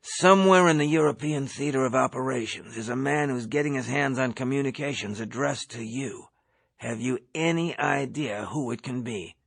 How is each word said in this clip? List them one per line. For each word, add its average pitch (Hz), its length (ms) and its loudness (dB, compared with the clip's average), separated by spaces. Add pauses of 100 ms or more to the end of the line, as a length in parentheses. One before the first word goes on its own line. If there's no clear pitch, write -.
Somewhere 190 680 6
in 160 100 6
the 147 80 2
European 151 600 2
theater 135 380 -2
of 123 100 0
operations 127 800 -2
is 110 120 -8
a 123 80 -4
man 143 320 0
who's 123 180 -4
getting 147 280 -2
his 131 120 -4
hands 135 320 -2
on 127 140 0
communications 131 880 -4
addressed 127 520 -4
to 117 120 -8
you. 120 440 -8 (500)
Have 117 220 -6
you 123 180 -2 (160)
any 165 440 0
idea 123 680 -2
who 131 260 -4
it 117 100 -6
can 127 200 -6
be? 107 340 -8 (100)